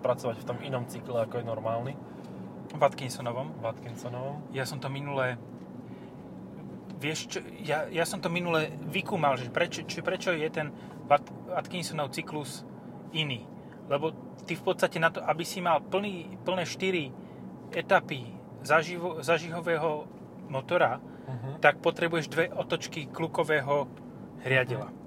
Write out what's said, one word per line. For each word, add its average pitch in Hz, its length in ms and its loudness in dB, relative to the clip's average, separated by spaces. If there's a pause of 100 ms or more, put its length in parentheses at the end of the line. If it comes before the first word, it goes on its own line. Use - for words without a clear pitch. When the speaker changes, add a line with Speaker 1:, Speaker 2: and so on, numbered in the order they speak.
Speaker 1:
pracovať 120 360 2
v - 80 -10
tom 120 140 -2
inom 127 260 -2
cykle, 120 340 -4
ako 113 160 0
je 117 100 -2
normálny. 113 480 -2 (760)
Speaker 2:
V 151 140 0
Atkinsonovom. 131 720 0
Speaker 1:
V 117 120 -8
Atkinsonovom. 123 680 -6 (120)
Speaker 2:
Ja 131 160 0
som 151 120 -6
to 123 100 -6
minule, 139 500 0 (1600)
vieš 156 320 -2
čo, - 120 -6 (200)
ja, 147 280 0
ja 160 140 0
som 170 160 2
to 175 120 0
minule 165 400 2 (140)
vykúmal, 156 520 2
že 123 120 -4
prečo, 165 360 0
či - 180 -6
prečo 185 300 0
je 156 160 2
ten 151 260 -2 (320)
Wat-, 143 200 8 (240)
Atkinsonov 160 640 -2
cyklus - 540 -6 (460)
iný. 143 340 0 (400)
Lebo 147 280 2 (280)
ty - 120 -4
v 160 100 -4
podstate 180 340 4
na 165 120 6
to, 170 120 0
aby 156 200 2
si 165 180 -4
mal 170 220 6
plný, 190 580 -2
plné 180 240 2
štyri 165 460 0 (640)
etapy 156 580 2 (300)
zaživo-, 165 600 4
zažihového 165 840 2 (420)
motora, 131 500 4 (260)
Speaker 1:
Mhm. 127 260 -6 (100)
Speaker 2:
tak 147 200 10
potrebuješ 165 480 2
dve 147 200 4
otočky - 600 -2
klukového 151 800 2 (540)
riadila. 127 500 4 (180)